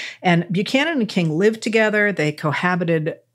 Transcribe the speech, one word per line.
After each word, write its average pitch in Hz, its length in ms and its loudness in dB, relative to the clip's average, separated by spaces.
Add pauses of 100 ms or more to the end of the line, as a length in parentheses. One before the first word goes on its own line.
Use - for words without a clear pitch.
(220)
And 175 300 2
Buchanan 269 480 0
and 214 80 0
King 160 300 0
lived 220 240 2
together. 214 500 2
They 151 200 0
cohabited 165 840 -2 (200)